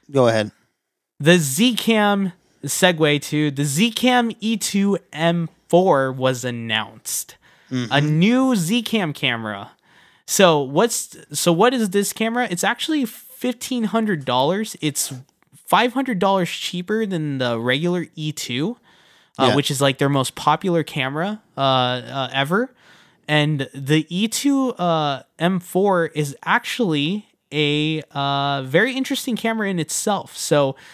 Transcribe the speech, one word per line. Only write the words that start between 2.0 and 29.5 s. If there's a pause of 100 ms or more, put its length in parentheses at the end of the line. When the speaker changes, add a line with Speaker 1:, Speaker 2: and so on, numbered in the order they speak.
Speaker 2:
segue
to
the
Zcam
E
two (160)
M (200)
four
was
announced. (360)
Speaker 1:
Mm-hmm.
Speaker 2:
A
new
Zcam
camera. (540)
So
what's, (160)
so
what
is
this
camera?
It's
actually
fifteen
hundred
dollars.
It's (420)
five
hundred
dollars
cheaper
than
the
regular
E
two, (600)
uh,
Speaker 1:
Yeah.
Speaker 2:
which
is,
like,
their
most
popular
camera, (140)
uh,
uh,
ever. (520)
And
the
E
two,
uh, (160)
M
four
is
actually (260)
a, (100)
uh,
very
interesting
camera